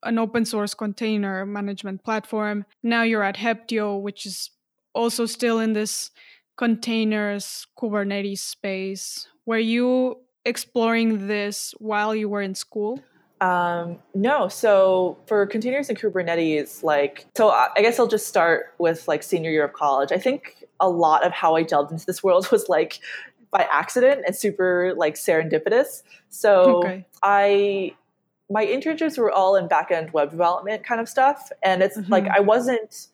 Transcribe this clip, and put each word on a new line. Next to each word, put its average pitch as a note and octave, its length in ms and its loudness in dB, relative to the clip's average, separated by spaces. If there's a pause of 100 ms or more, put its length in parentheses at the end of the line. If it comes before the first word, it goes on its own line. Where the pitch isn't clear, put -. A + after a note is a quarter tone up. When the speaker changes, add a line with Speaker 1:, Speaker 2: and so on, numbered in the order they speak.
Speaker 1:
an A#3 140 -2
open A3+ 260 0
source G#3 300 -4
container G3+ 680 -4
management G3+ 600 -8
platform. G#3+ 600 -4 (180)
Now A#3 200 0
you're A3+ 220 2
at G3 120 -2
Heptio, G#3+ 640 -4
which G3+ 240 -10
is - 260 -12 (440)
also A#3 320 0
still A#3 320 -2
in A3+ 140 0
this G#3+ 380 -4 (460)
containers, A3 1080 -2 (120)
Kubernetes G3+ 600 -4
space. - 880 -10 (200)
Were A3+ 120 -2
you B3 640 0 (240)
exploring A3+ 840 0
this G#3 520 -6
while G#3+ 360 -2
you G#3+ 140 -4
were G3+ 140 -4
in F#3+ 120 -6
school? A3 460 -6 (400)
Speaker 2:
Um, F3 580 -2 (160)
no. A3+ 340 0
So F#3+ 760 2
for G3+ 200 2
containers B3 420 -4
and A3 100 -4
Kubernetes, E3+ 880 -2
like, C#3+ 420 0 (100)
so G#3+ 140 6
I, B2+ 260 4
I G#3 60 4
guess A#3 160 2
I'll A#3+ 80 4
just G#3+ 220 -2
start E3 500 2
with, E3 300 0
like, D#3 140 0
senior E3 280 -2
year D#3 140 2
of C#3+ 80 -6
college. C#3 400 0
I F3+ 60 0
think - 460 -4 (140)
a F#3+ 100 4
lot E3+ 380 4
of F3 60 0
how D#3+ 240 2
I E3 80 2
delved D3 260 0
into D#3+ 160 -10
this F#3 160 -6
world F#3 260 4
<laughs> - 40 2
was, G#3 160 2
like, F#3 320 0 (500)
by - 200 2
accident B3 560 2
and F3+ 100 -2
super, F#3 600 0
like, D#3 200 0
serendipitous. E3 840 0 (260)
So F3+ 500 6
Speaker 1:
Okay. F#3 260 -2 (200)
Speaker 2:
I, G3+ 720 2 (520)
my G#3+ 160 0
internships D#4 540 -2
were A3+ 140 2
all F#3+ 240 4
in F3+ 100 2
back-end D#3+ 460 0
web D3 180 0
development F3+ 540 -2
kind A3+ 160 -4
of A#3 80 -6
stuff. C#4+ 420 0 (140)
And F#3 180 4
it's G3 160 0
Speaker 1:
Mm-hmm. G3 140 -2
Speaker 2:
like, G3 160 4
I G3 120 4
wasn't A#3 720 0